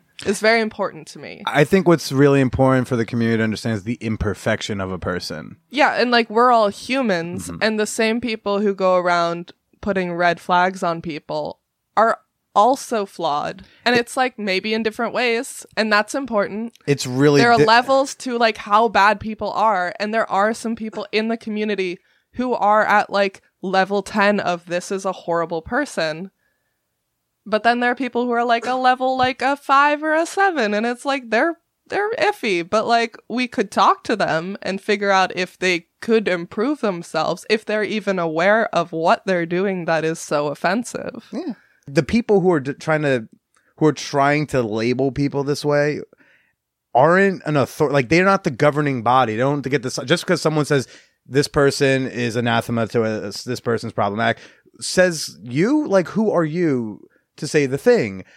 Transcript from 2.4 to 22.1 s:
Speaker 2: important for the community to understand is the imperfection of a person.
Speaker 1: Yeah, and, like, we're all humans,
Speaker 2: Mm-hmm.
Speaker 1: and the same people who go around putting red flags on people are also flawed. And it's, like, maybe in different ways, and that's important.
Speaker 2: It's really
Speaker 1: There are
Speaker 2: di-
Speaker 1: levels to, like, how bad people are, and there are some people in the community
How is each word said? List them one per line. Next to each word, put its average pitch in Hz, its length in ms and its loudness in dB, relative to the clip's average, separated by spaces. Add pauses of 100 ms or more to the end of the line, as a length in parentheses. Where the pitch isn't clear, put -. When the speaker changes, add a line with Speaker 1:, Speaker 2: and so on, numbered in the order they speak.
Speaker 2:
important 131 480 2
for 127 80 -2
the 113 80 0
community 113 320 0
to 113 60 0
understand 110 340 -4
is 90 60 -10
the 113 180 -6
imperfection 107 800 -4
of 92 100 -6
a 90 80 -8
person. 90 580 -8 (120)
Speaker 1:
Yeah, 240 320 0
and, 240 100 0
like, 233 180 2
we're 240 220 4
all 226 180 4
humans, 190 800 -4
Speaker 2:
Mm-hmm. - 160 -10
Speaker 1:
and 214 160 0
the 214 60 0
same 220 340 -2
people 214 400 -4
who 208 140 0
go 185 240 0
around 175 540 0 (300)
putting 185 320 -2
red 170 280 0
flags 185 420 0
on 170 180 -2
people 151 580 -8 (360)
are 226 240 4 (360)
also 226 500 2
flawed. 165 580 -6 (220)
And 247 120 4
it's, 240 200 -4
like, 254 220 -2
maybe 208 340 -2
in 226 80 -2
different 220 320 -4
ways, 233 520 -4 (120)
and 220 160 -2
that's 214 220 0
important. 226 580 -4 (140)
Speaker 2:
It's 143 180 0
really 139 360 4
Speaker 1:
There 240 100 4
are 233 60 6
Speaker 2:
di- 220 80 4
Speaker 1:
levels 262 500 2
to, 247 220 -6
like, 226 200 2
how 220 300 2
bad 208 320 2
people 214 320 -8
are, 190 480 0
and 214 140 -4
there 226 180 0
are 208 220 2
some 226 220 -6
people 220 360 -10
in 220 160 0
the 226 100 -2
community 208 600 -4 (340)